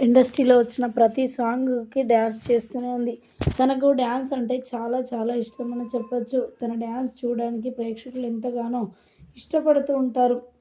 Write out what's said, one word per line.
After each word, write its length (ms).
ఇండస్ట్రీలో 580
వచ్చిన 360
ప్రతి 340
సాంగ్‌కి 760
డ్యాన్స్ 400
చేస్తూనే 500
ఉంది. 220
తనకు 380
డ్యాన్స్ 420
అంటే 320
చాలా 380
చాలా 300
ఇష్టమని 520
చెప్పొచ్చు. 560
తన 200
డ్యాన్స్ 420
చూడడానికి 540
ప్రేక్షకులు 560
ఎంతగానో 560
ఇష్టపడుతూ 600
ఉంటారు. 420